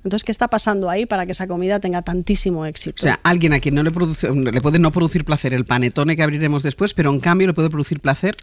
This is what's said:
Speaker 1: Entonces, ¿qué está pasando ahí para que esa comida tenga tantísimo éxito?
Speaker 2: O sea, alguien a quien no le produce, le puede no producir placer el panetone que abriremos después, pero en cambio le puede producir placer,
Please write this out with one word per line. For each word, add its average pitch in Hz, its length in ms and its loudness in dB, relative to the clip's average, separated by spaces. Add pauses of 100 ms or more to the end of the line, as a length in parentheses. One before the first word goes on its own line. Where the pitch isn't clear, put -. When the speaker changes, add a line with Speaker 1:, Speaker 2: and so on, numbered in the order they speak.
Speaker 1:
Entonces, 202 200 -2
¿qué - 80 -4
está - 180 0
pasando 208 420 0
ahí 214 160 -2
para 185 180 -2
que 185 60 -6
esa 185 160 -6
comida 185 320 -2
tenga 180 240 -4
tantísimo 175 640 -2
éxito? - 320 -8
Speaker 2:
O - 20 -8
sea, 143 220 0
alguien 165 300 4
a 135 60 2
quien 143 140 0
no 147 80 2
le 160 80 2
produce, 160 420 -2
le 127 300 0
puede 147 160 2
no 165 140 4
producir 165 340 0
placer 143 260 -2
el 127 140 0
panetone 127 500 0
que 160 60 0
abriremos 147 400 0
después, 151 320 -2
pero 151 160 2
en 139 100 2
cambio 185 280 2
le 170 60 2
puede 160 180 0
producir 147 300 -4
placer, 160 420 0